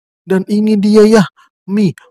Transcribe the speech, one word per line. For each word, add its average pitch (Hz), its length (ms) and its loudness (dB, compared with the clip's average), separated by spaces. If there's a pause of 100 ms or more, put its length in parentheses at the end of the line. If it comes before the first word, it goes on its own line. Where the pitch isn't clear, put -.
(240)
"Dan 190 240 -4
ini 214 320 -2
dia 208 280 2
ya, 214 160 2 (440)
mie 196 280 -4 (160)